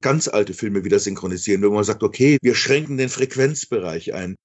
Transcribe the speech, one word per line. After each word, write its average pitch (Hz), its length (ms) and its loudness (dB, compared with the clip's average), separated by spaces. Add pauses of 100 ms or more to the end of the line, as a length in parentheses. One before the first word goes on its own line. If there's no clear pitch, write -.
ganz 151 260 0
alte 101 260 0
Filme 101 320 -4
wieder 98 140 4
synchronisieren 95 640 -2
will, 104 80 4
wo 104 60 0
man 107 80 2
sagt, 104 180 -4
„Okay, 131 400 4
wir 123 140 4
schränken 139 400 0
den 131 120 0
Frequenzbereich 127 1040 -2
ein. 92 220 -8 (100)